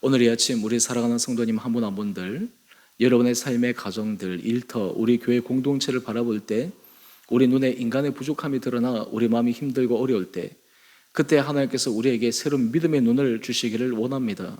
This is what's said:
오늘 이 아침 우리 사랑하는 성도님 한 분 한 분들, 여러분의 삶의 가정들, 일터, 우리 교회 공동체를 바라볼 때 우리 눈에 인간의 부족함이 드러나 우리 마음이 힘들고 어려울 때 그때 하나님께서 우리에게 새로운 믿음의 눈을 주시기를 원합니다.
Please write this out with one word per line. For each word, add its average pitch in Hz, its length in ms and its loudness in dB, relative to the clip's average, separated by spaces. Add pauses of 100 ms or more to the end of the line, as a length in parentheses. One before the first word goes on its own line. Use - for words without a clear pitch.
오늘 135 220 4
이 117 60 8
아침 117 340 0
우리 113 160 0
사랑하는 117 400 0
성도님 113 380 0
한 120 160 -4
분 117 100 0
한 101 120 -4
분들, 104 540 -6 (500)
여러분의 123 360 4
삶의 120 400 -2
가정들, 98 680 -6
일터, 117 520 -2
우리 117 240 2
교회 120 200 2
공동체를 131 640 -2
바라볼 117 380 -2
때 120 300 -4 (580)
우리 127 180 6
눈에 131 220 4
인간의 127 460 -2
부족함이 139 440 -4
드러나 120 520 -2
우리 113 160 2
마음이 117 240 2
힘들고 123 500 0
어려울 117 300 -2
때 - 240 -10 (560)
그때 151 260 2
하나님께서 135 540 0
우리에게 117 400 0
새로운 131 400 0
믿음의 156 300 2
눈을 120 400 2
주시기를 120 500 -2
원합니다. 113 680 -4